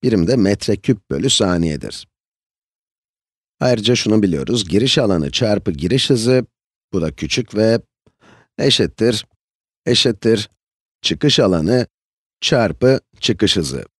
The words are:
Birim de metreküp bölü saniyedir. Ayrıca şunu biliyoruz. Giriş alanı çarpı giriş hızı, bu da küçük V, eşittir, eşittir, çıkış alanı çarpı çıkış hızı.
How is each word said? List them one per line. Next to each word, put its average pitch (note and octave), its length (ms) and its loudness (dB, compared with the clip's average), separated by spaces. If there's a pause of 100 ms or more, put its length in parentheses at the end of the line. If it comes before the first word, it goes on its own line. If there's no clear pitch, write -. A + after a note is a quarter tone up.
Birim G#2 240 2
de B2 100 2
metreküp G2+ 720 -2
bölü G2 200 -2
saniyedir. E2+ 760 -2 (1500)
Ayrıca A#2+ 340 2
şunu G#2+ 280 2
biliyoruz. F#2 460 -2
Giriş A2+ 300 2
alanı F2+ 320 0
çarpı G#2 400 -2
giriş F2+ 400 -2
hızı, B2 360 2 (460)
bu F#2 100 -2
da D#2 100 -4
küçük - 420 -6
V, A2 260 2 (800)
eşittir, A2 680 0 (600)
eşittir, A2+ 640 0 (520)
çıkış C#3 380 0
alanı G2 460 2 (540)
çarpı B2 600 0 (200)
çıkış G#2+ 360 0
hızı. C2+ 280 -4 (160)